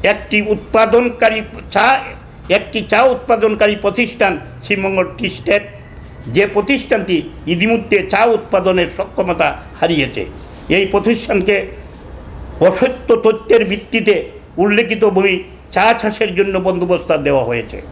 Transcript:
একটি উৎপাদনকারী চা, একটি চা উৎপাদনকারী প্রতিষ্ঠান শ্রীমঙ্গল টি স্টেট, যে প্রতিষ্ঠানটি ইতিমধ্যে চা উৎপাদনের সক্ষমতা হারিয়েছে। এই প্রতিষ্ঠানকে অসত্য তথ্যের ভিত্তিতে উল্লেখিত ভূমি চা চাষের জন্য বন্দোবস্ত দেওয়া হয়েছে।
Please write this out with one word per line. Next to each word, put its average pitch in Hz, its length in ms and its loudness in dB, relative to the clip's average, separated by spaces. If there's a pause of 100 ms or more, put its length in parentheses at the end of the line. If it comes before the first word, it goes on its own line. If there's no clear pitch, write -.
একটি 208 400 0
উৎপাদনকারী 220 1000 2 (280)
চা, 240 300 2 (480)
একটি - 340 -2
চা 214 200 2
উৎপাদনকারী 220 720 2
প্রতিষ্ঠান 202 640 0 (260)
শ্রীমঙ্গল 190 440 0 (100)
টি - 120 -4
স্টেট, - 320 0 (640)
যে 160 200 2
প্রতিষ্ঠানটি 202 760 0 (240)
ইতিমধ্যে 202 640 0
চা 208 140 4
উৎপাদনের 190 640 2 (100)
সক্ষমতা 175 600 -2 (240)
হারিয়েছে। 147 460 0 (420)
এই 190 180 2
প্রতিষ্ঠানকে 202 800 0 (920)
অসত্য 185 560 2
তথ্যের 220 480 2
ভিত্তিতে 196 680 0 (260)
উল্লেখিত 202 480 2
ভূমি 190 380 2 (300)
চা 220 300 4
চাষের 208 320 -2
জন্য 196 240 0
বন্দোবস্ত 175 580 0
দেওয়া 139 280 0
হয়েছে। 110 480 -6